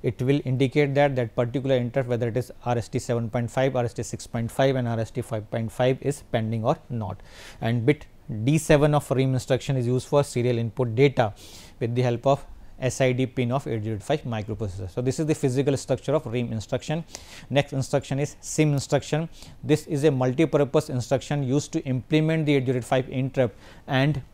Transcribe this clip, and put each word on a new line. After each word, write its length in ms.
it 180
will 260
indicate 500
that 220
that 180
particular 400
interrupt, 340
whether 200
it 80
is 140
R 120
S 100
T 100
seven 320
point 220
five, 240
R 80
S 100
T 80
six 240
point 240
five, 280
and 100
R 120
S 120
T 100
five 300
point 200
five 300
is 300
pending 320
or 140
not. 300
And 240
bit 220
D 140
seven 340
of 160
rim 240
instruction 420
is 120
used 200
for 160
serial 360
input 340
data 400
with 160
the 80
help 240
of 180
S 220
I 100
D 140
pin 260
of 140
eight 180
zero 120
eight 80
five 180
microprocessor. 680
So, 140
this 180
is 60
the 80
physical 420
structure 380
of 140
rim 260
instruction. 500
Next 240
instruction 460
is 200
sim 340
instruction. 560
This 240
is 160
a 80
multi-purpose 800
instruction 500
used 320
to 120
implement 600
the 80
eight 140
zero 100
eight 60
five 260
interrupt 480
and 340